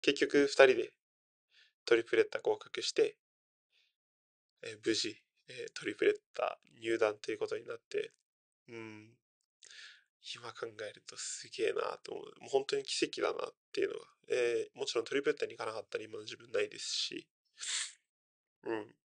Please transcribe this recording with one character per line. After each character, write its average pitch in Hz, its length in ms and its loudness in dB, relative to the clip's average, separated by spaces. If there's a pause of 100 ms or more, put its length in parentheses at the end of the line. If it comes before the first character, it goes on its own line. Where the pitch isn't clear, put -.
結 143 200 2
局、 143 260 6
二 - 20 0
人 139 200 12
で 117 260 4 (880)
ト - 100 8
リ 113 100 4
プ - 120 2
レ 113 60 8
ッ 101 60 6
タ 110 120 -4
合 107 180 2
格 - 240 -10
し - 100 -2
て、 - 260 2 (1400)
え 113 140 -10
ー、 107 100 -20
無 117 80 2
事、 104 300 -2 (240)
え 123 240 -12
ー、 - 20 -20
ト - 140 -8
リ 107 80 -4
プ - 100 0
レ 104 60 8
ッ 214 40 2 (200)
タ - 240 -4 (220)
入 113 180 -2
団 107 200 2
と - 120 -10
い 110 60 -4
う - 20 -16
こ 110 80 -2
と 110 100 -6
に 117 80 -10
な 123 120 -12
っ - 20 -16
て、 - 340 -6 (560)
う 117 80 -14
ん。 110 400 -14 (1160)
今 120 180 -12
考 - 140 -8
え 107 260 -10
る - 140 -20
と - 100 -16
す - 320 -10
げ - 200 0
え - 40 2
な - 260 -4
と - 140 -12
思 - 100 -8
う。 - 180 -18
も - 80 -18
う - 20 -10
本 135 160 4
当 143 100 0
に 139 60 -2
奇 - 240 -2
跡 - 160 -6
だ - 100 0
な - 160 -6
っ - 60 -18 (180)
て - 80 -2
い - 60 2
う - 80 -6
の - 40 -8
は。 - 80 -16 (220)
え 120 460 0
ー、 - 40 -18
も 131 60 -4
ち - 100 -6
ろ 120 60 2
ん 113 40 -4
ト 131 100 -8
リ 139 80 2
プ 147 60 2
レ 147 60 2
ッ 147 40 -8
タ 110 80 0
に 110 60 -10
行 117 60 -16
か 117 60 -4
な 110 80 -4
か 110 80 -8
っ - 80 -14
た - 80 -8
ら 107 80 -4
今 107 140 -12
の 107 60 -12
自 110 120 -10
分 113 160 -20
な 104 80 2
い 104 80 2
で 110 100 -14
す - 60 -10
し。 - 420 -4 (1400)
う 113 100 -2
ん。 110 200 -8 (140)